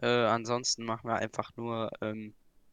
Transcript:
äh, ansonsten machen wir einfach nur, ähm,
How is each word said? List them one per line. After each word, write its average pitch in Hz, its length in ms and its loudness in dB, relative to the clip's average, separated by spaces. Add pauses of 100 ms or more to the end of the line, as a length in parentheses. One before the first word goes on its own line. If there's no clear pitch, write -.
äh, 120 240 4
ansonsten 117 580 0
machen 113 240 -4
wir 113 80 2
einfach - 400 -4
nur, 117 340 -4 (120)
ähm, 107 320 -6 (380)